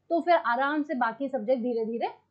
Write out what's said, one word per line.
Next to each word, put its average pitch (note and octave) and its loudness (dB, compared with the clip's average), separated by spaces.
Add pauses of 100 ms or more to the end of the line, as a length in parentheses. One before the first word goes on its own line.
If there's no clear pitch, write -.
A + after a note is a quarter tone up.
तो E4 2
फिर F4 6
आराम C#4 0
से D4+ -4
बाकी A#3+ -2
subject B3 -2
धीरे A3+ -2
धीरे A#3 -2 (220)